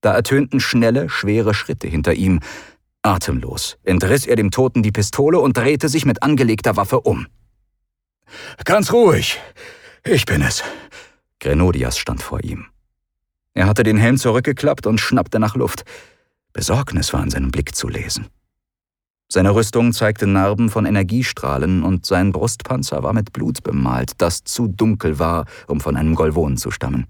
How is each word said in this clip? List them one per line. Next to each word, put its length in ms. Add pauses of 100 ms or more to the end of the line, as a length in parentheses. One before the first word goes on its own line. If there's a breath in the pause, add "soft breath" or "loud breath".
Da 100
ertönten 480
schnelle, 480
schwere 460
Schritte 340
hinter 240
ihm. 280 (600 loud breath)
Atemlos 840
entriss 420
er 100
dem 140
Toten 320
die 100
Pistole 480
und 160
drehte 320
sich 160
mit 180
angelegter 540
Waffe 240
um. 260 (1400 loud breath)
„Ganz 280
ruhig, 480 (600 loud breath)
ich 240
bin 160
es.“ 200 (800 loud breath)
Grenodias 560
stand 260
vor 220
ihm. 220 (880)
Er 120
hatte 160
den 140
Helm 220
zurückgeklappt 680
und 120
schnappte 400
nach 180
Luft. 280 (680 loud breath)
Besorgnis 640
war 80
in 80
seinem 200
Blick 240
zu 140
lesen. 400 (1040)
Seine 220
Rüstung 380
zeigte 340
Narben 420
von 160
Energiestrahlen 1000
und 220
sein 260
Brustpanzer 720
war 120
mit 180
Blut 300
bemalt, 560
das 260
zu 240
dunkel 500
war, 280 (200 loud breath)
um 140
von 160
einem 180
Golwonen 440
zu 120
stammen. 400